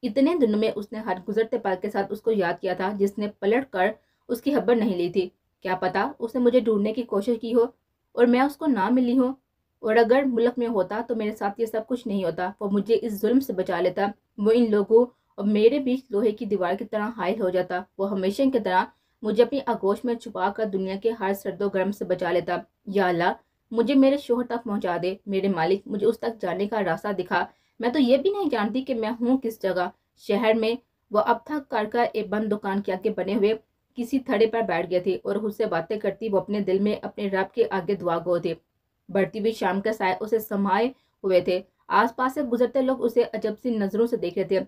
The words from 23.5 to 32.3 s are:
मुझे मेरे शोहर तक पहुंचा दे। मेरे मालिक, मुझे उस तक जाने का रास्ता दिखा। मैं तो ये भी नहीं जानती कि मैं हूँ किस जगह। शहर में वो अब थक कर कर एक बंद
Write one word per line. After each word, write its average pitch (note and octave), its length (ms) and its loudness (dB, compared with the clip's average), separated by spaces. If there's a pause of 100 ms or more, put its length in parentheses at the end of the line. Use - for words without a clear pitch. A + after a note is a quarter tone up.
मुझे A#3 240 2
मेरे C4+ 240 6
शोहर B3 260 0
तक A#3+ 180 -6
पहुंचा G3 340 -4
दे। F#3 300 -4
मेरे G3 220 0
मालिक, F#3 380 0
मुझे G#3 180 -4
उस A3+ 160 2
तक A#3 180 -6
जाने F#3 280 -2
का A3 140 -2
रास्ता F#3 320 -2
दिखा। F3+ 340 -2 (320)
मैं A#3+ 120 0
तो D4+ 80 0
ये B3+ 180 6
भी G4 140 0
नहीं G4+ 180 -2
जानती A3 320 -2
कि C4 140 -6
मैं A3 160 -4
हूँ A#3+ 280 0
किस A3 220 -6
जगह। F3+ 300 -2 (320)
शहर A3 320 2
में A3+ 220 0 (340)
वो G#3 100 2
अब A3+ 280 0
थक D4 180 -6
कर G#3+ 200 -2
कर A#3+ 180 0
एक G3+ 240 -4
बंद G#3+ 200 -2